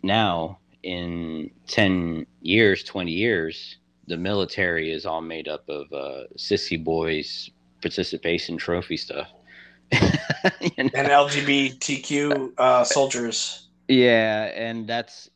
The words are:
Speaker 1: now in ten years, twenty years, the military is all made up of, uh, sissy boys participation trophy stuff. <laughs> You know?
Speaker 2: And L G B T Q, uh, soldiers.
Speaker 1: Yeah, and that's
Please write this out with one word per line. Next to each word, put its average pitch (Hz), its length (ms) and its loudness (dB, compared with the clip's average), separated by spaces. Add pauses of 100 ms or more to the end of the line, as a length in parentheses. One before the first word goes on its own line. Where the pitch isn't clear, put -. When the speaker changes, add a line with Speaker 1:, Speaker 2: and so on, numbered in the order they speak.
Speaker 1:
now 95 580 0 (240)
in 85 680 -6 (180)
ten 87 580 0 (160)
years, 98 420 4
twenty 87 300 -6
years, 87 640 -2 (300)
the 85 100 -6
military 87 760 -2
is 80 140 -6
all 82 160 -4
made 82 260 -10
up 76 220 -10
of, 71 240 -10
uh, 67 320 -10 (120)
sissy 90 460 -2
boys 80 680 -2 (320)
participation 85 760 -4
trophy 87 400 -4
stuff. - 320 -10 (600)
<laughs> - 60 2 (600)
You 160 240 -2
know? 135 100 4
Speaker 2:
And 139 140 0
L 143 220 6
G 143 160 -2
B 139 240 2
T 131 320 -6
Q, 143 560 -2
uh, 127 260 6
soldiers. 123 840 -2 (180)
Speaker 1:
Yeah, 110 680 6
and 113 300 -6
that's 117 500 -8